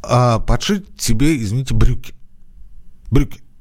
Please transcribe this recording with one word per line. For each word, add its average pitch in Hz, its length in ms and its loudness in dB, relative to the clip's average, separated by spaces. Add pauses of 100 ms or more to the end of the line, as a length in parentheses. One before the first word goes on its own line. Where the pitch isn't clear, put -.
а, 120 360 2
подшить 185 460 -2 (160)
себе, 135 400 2
извините, 120 320 -4
брюки. 117 400 2 (960)
Брюки. - 320 0 (200)